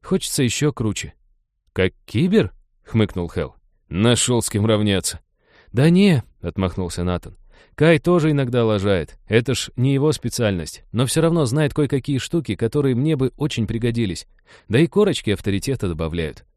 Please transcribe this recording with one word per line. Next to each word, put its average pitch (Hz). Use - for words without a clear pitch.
Хочется -
ещё 139
круче". 104
"Как 92
кибер?" — 170
хмыкнул 95
Хэл. 78
"Нашёл, 113
с -
кем 104
равняться". 104
"Да 139
не", — 180
отмахнулся 90
Натан. 90
"Кай 156
тоже 160
иногда 127
лажает. 98
Это 120
ж -
не 131
его 143
специальность, 101
но 120
всё 160
равно 165
знает 139
кое-какие 139
штуки, 135
которые 131
мне 151
бы 131
очень 139
пригодились. 113
Да 110
и 165
корочки -
авторитета 101
добавляют". 80